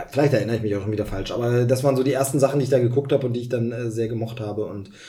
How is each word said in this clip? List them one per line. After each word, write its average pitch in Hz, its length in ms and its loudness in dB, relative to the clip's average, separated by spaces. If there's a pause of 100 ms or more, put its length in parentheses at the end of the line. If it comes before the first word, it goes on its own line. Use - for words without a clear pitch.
Vielleicht 143 240 2
erinnere 110 220 2
ich 107 60 0
mich 104 140 0
auch 101 60 -2
schon 101 100 -4
wieder 104 140 -2
falsch, 98 260 -6
aber 120 340 2
das 123 180 2
waren 139 140 4
so 131 60 2
die 135 100 2
ersten 135 260 0
Sachen, 135 200 2
die 135 40 2
ich 120 80 -2
da 135 80 4
geguckt 123 320 2
hab 135 120 2
und 123 100 -2
die 123 80 -4
ich 123 80 -8
dann, 117 220 -2
äh, 117 200 -6
sehr 113 160 -2
gemocht 117 320 -6
habe 104 260 -4
und, 101 260 -10 (180)